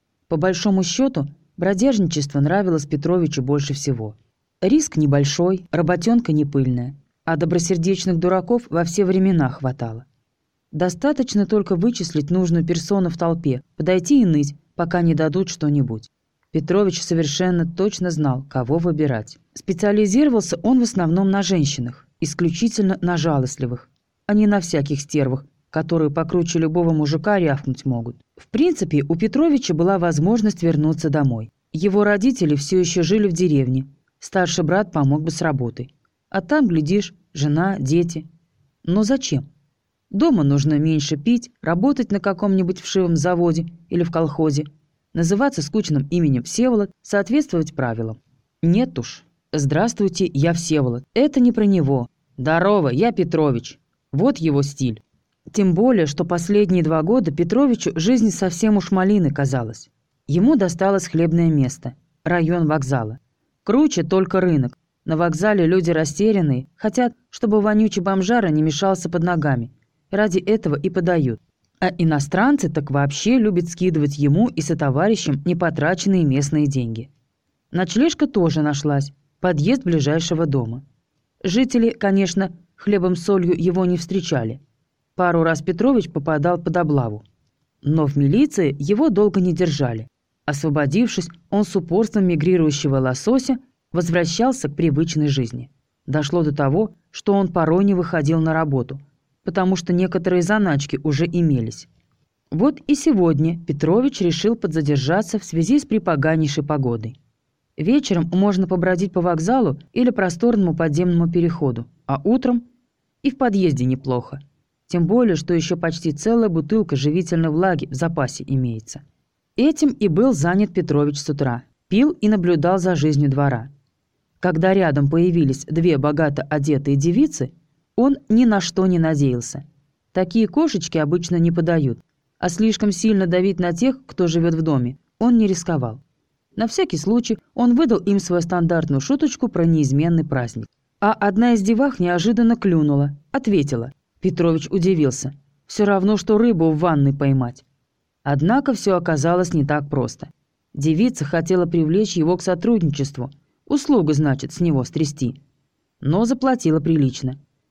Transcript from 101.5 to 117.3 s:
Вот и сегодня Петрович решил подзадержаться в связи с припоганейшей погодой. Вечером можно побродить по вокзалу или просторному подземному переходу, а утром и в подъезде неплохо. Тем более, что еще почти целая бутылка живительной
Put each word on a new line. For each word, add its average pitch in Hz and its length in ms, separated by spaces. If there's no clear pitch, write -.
Вот 254 340
и 285 100
сегодня 170 720
Петрович 170 540
решил 180 360
подзадержаться 160 840
в - 60
связи 175 340
с 285 60
припоганейшей 160 800
погодой. 120 560
Вечером 170 560
можно 190 340
побродить 180 460
по 180 80
вокзалу 175 580
или 247 160
просторному 190 640
подземному 170 560
переходу, 160 560
а 143 200
утром 240 400
и 269 80
в - 60
подъезде 180 480
неплохо. 127 560
Тем 170 200
более, 214 300
что 175 160
еще 170 240
почти 165 340
целая 220 380
бутылка 160 480
живительной 165 520